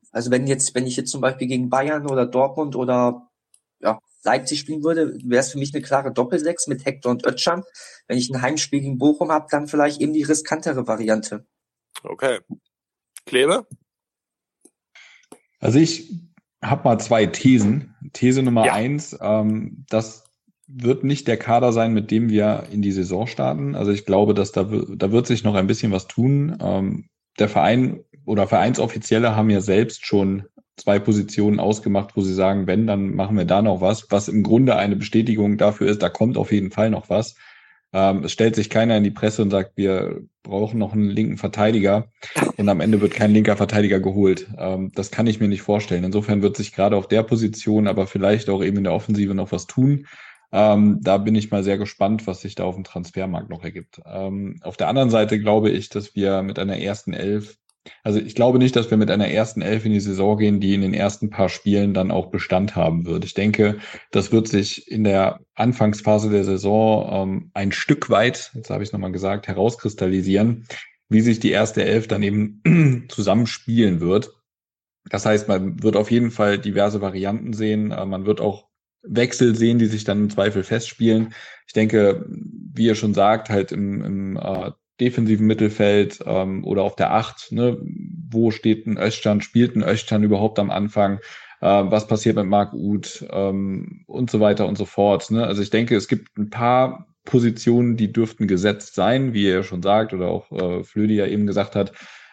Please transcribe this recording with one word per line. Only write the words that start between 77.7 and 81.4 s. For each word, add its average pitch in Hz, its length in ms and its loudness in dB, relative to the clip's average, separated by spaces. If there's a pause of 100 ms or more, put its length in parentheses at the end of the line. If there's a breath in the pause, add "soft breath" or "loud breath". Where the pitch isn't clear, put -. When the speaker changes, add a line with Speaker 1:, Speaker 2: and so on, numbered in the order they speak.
Speaker 3:
Äh, 98 160 -6
man 95 200 -6
wird 104 140 0
auch 101 280 -4 (340)
Wechsel 120 540 2
sehen, 117 240 2
die 113 60 4
sich 107 180 -4
dann 104 160 -2
im 104 100 0
Zweifel 101 320 0
festspielen. 113 720 0 (320 loud breath)